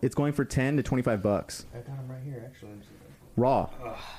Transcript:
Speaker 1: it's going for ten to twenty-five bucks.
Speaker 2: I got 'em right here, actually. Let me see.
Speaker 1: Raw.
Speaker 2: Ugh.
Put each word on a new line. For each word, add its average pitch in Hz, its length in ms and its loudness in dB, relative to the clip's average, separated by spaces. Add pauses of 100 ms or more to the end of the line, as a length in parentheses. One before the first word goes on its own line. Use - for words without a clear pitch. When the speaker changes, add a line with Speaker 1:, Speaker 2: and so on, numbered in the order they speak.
Speaker 1:
it's 135 140 2
going 147 180 4
for 139 120 2
ten 139 320 2
to 127 60 4
twenty-five 120 380 2
bucks. - 520 0
Speaker 2:
I 120 60 -10
got 139 200 -10
'em 127 100 -10
right 127 140 -10
here, 135 220 -8
actually. - 240 -16
Let 104 100 -14
me - 60 -18
see. - 40 -20 (460)
Speaker 1:
Raw. 120 340 4 (140)
Speaker 2:
Ugh. - 140 -8 (220)